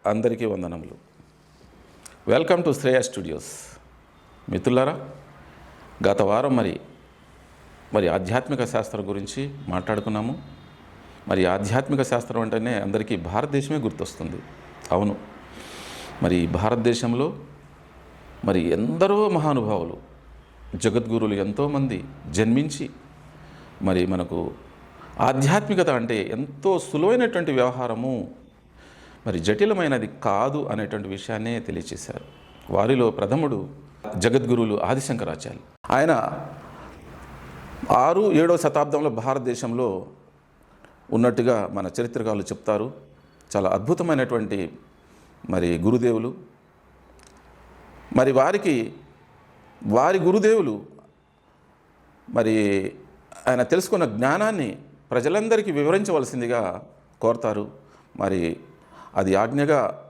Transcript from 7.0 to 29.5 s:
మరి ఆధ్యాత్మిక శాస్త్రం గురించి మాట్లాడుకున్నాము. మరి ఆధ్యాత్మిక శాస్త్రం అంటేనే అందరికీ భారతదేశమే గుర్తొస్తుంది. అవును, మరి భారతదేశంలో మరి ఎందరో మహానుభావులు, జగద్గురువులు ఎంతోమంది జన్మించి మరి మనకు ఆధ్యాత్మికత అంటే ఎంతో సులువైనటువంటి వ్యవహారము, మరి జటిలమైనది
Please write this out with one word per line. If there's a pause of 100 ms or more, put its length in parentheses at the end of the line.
మరి
ఆధ్యాత్మిక
శాస్త్రం
గురించి (180)
మాట్లాడుకున్నాము. (920)
మరి
ఆధ్యాత్మిక
శాస్త్రం
అంటేనే
అందరికీ
భారతదేశమే
గుర్తొస్తుంది. (560)
అవును, (1040)
మరి
భారతదేశంలో (1080)
మరి
ఎందరో
మహానుభావులు, (800)
జగద్గురువులు
ఎంతోమంది (260)
జన్మించి (920)
మరి
మనకు (680)
ఆధ్యాత్మికత
అంటే
ఎంతో
సులువైనటువంటి
వ్యవహారము, (960)
మరి
జటిలమైనది (140)